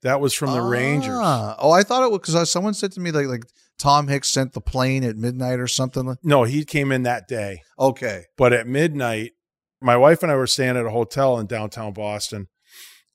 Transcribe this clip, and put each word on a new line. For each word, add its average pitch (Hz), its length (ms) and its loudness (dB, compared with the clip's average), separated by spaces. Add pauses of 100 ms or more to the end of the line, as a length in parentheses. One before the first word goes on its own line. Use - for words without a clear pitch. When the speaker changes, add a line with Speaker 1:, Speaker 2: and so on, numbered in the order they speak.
Speaker 1:
That 131 180 0
was 139 140 0
from 139 180 -4
the 127 100 -2
Speaker 2:
Ah. 120 60 -2
Speaker 1:
Rangers. 131 500 0
Speaker 2:
Oh, 131 540 0
I 185 120 6
thought 247 200 2
it 240 80 2
was, 196 80 0
'cause, 160 160 -4
uh, 170 80 4
someone 190 300 -2
said 196 200 -6
to 190 60 -12
me, 175 120 -6
like, 143 160 0
like, 120 160 -6 (340)
Tom 143 300 2
Hicks 139 220 -2
sent 131 240 -2
the 117 80 -8
plane 131 420 0
at 113 140 -2
midnight 127 420 -4
or 123 80 -4
something. 131 560 -4
Speaker 1:
No, 143 220 4
he 143 200 -2
came 139 280 -2
in 127 100 0
that 120 240 -2
day. 101 320 -6 (180)
Speaker 2:
Okay. 120 460 0 (140)
Speaker 1:
But 123 160 6
at 117 140 0
midnight, 127 640 -2 (500)
my 123 160 4
wife 151 260 6
and 165 80 0
I 139 40 2
were 131 120 0
staying 127 300 0
at 117 80 -2
a 110 60 -4
hotel 120 480 0
in 107 60 -6
downtown 107 480 -8
Boston, 104 540 -8 (680)